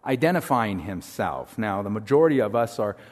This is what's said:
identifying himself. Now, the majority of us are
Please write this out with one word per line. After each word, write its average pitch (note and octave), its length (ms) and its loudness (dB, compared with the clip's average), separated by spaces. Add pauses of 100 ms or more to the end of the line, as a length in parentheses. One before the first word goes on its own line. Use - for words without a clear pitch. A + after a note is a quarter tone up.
identifying B2+ 760 0
himself. E2+ 800 -6
Now, G#2 240 -2
the G2+ 80 -6
majority C3+ 500 4
of G#2+ 160 0
us A#2 220 0
are G#2 180 -2 (160)